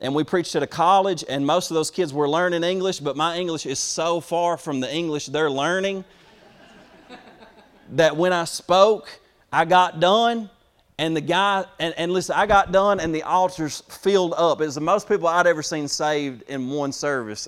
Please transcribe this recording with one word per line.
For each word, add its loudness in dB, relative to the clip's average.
and -4
we 0
preached -2
at 0
a -2
college, 2
and -2
most 0
of -2
those -2
kids -4
were 0
learning 0
English, -2
but -6
my -2
English -6
is -6
so -2
far -2
from -6
the -6
English -4
they're 0
learning -2
that 2
when 2
I 2
spoke, 2
I 2
got 4
done, 2
and -2
the 0
guy, 0
and, -4
and -4
listen, -2
I 2
got 4
done 4
and -2
the -4
altars -2
filled 0
up. 2
It 2
was -4
the -6
most 0
people 0
I'd 4
ever 2
seen -6
saved -4
in -6
one -2
service -4